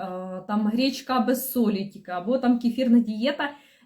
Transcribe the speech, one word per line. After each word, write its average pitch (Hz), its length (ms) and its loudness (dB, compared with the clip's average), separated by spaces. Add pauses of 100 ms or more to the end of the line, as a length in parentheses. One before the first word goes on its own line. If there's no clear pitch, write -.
(480)
там 214 180 0
гречка 254 540 0
без - 320 0
солі 202 360 0
тільки, - 220 -18
або 185 280 -2
там 247 200 4
кефірна 240 400 4
дієта, 240 520 0 (360)